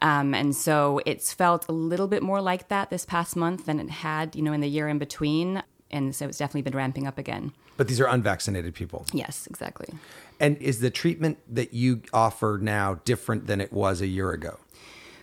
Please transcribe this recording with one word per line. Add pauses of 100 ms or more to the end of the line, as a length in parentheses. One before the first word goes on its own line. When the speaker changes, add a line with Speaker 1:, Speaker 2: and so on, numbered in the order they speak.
Speaker 1:
Um,
and
so
it's
felt
a
little
bit
more
like
that
this
past
month
than
it
had,
you
know,
in
the
year
in
between. (280)
And
so
it's
definitely
been
ramping
up
again. (240)
Speaker 2:
But
these
are
unvaccinated
people?
Speaker 1:
Yes,
exactly. (540)
Speaker 2:
And
is
the
treatment (100)
that
you (100)
offer
now (100)
different
than
it
was
a
year
ago? (640)